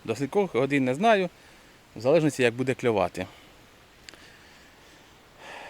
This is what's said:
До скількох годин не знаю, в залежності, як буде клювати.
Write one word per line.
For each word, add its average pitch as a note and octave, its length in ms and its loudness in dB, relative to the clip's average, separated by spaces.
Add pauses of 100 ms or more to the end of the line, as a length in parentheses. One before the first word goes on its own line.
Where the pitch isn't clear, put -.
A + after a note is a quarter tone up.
До A2 100 -4
скількох D#3 400 -2
годин C#3 300 0
не B2+ 100 0
знаю, G3 340 2 (640)
в G#2+ 60 -14
залежності, D3 420 2
як A#2 100 4
буде B2+ 200 -2
клювати. F#2+ 520 0 (2500)